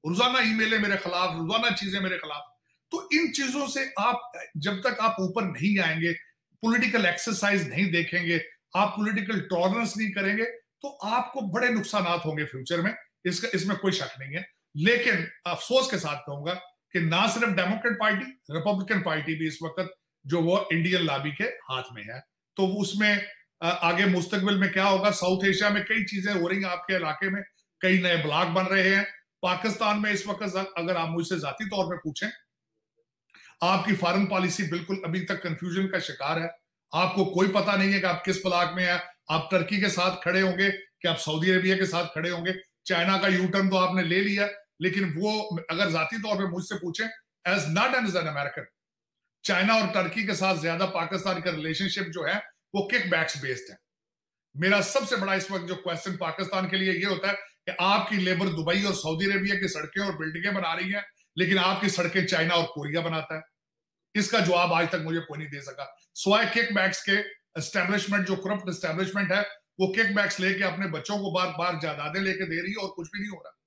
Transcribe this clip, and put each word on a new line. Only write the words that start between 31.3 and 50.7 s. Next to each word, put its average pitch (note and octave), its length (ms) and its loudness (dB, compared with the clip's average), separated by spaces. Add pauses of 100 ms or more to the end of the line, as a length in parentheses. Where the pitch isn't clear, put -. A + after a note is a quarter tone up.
जाती D3 280 -6
तौर F#3+ 200 -4
पे F3 100 -6
पूछें, E3+ 320 -6 (1300)
आपकी F#3+ 320 4
foreign F3+ 320 2
policy F#3 360 0
बिल्कुल F3 420 -4
अभी E3+ 160 -2
तक F3 220 -6
confusion F3 440 -2
का F#3+ 120 -2
शिकार C#3+ 400 -4
है। E3 120 -4 (440)
आपको F#3 300 2
कोई F#3 240 2
पता G3 280 2
नहीं F#3+ 160 4
है G3 80 2
कि F#3+ 60 0
आप F3 180 0
किस F#3 120 0
ब्लॉक F3 380 0
में F3+ 100 0
हैं। F3 180 2 (280)
आप D#3+ 220 0
Turkey F#3 280 2
के G3 80 2
साथ F3+ 360 0
खड़े F#3 160 2
होंगे F#3+ 300 2
कि - 380 -6
आप E3 80 2
सऊदी D#3+ 340 0
Arabia F#3 260 4
के F#3+ 100 2
साथ E3+ 200 0
खड़े E3 240 -4
होंगे। F3 240 -4 (320)
China F#3 320 2
का F#3+ 100 2
यू F#3 200 4
टर्न F#3+ 200 2
तो F#3 80 2
आपने F#3 260 4
ले E3+ 180 2
लिया, G3+ 280 0 (320)
लेकिन F#3 360 0
वो G#3 420 -2 (120)
अगर F3 200 0
जाती E3 280 -2
तौर G#3 180 -2
पे F#3+ 120 -2
मुझसे F#3 280 -6
पूछें, F3+ 300 -4 (420)
as G3 100 2
not G3 360 2
as A3+ 160 2
an F3 120 0
American, C#3+ 420 -6 (800)
चाइना G3 300 4
और A3 120 4
टर्की F#3 400 0
के F#3+ 80 0
साथ F#3 260 0
ज्यादा E3 260 0